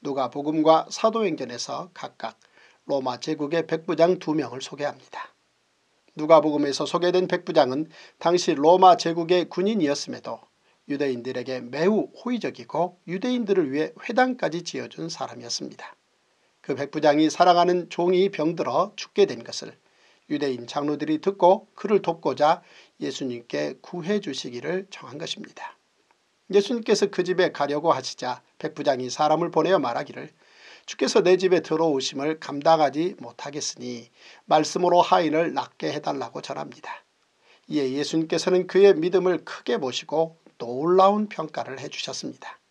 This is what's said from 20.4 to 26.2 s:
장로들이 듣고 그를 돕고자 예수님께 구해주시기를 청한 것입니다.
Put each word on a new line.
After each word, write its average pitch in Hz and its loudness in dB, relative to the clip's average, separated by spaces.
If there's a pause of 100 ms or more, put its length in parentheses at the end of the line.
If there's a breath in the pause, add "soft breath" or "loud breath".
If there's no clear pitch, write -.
장로들이 147 -4
듣고 190 2
그를 202 0
돕고자 165 0 (380 soft breath)
예수님께 139 -6
구해주시기를 180 -6
청한 131 -16
것입니다. - -14 (760)